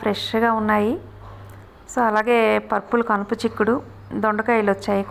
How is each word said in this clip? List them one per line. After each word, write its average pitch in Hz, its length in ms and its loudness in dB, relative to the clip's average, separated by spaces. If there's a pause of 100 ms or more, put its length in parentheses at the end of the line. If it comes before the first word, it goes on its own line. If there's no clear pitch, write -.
ఫ్రెష్గా 226 480 0 (100)
ఉన్నాయి. 214 320 2 (1000)
So - 60 -2 (100)
అలాగే 214 300 2 (340)
పర్పుల్ 214 380 0
కనుపు 208 320 0
చిక్కుడు, 220 320 0 (500)
దొండకాయలు 214 500 2
వచ్చాయి 196 360 -2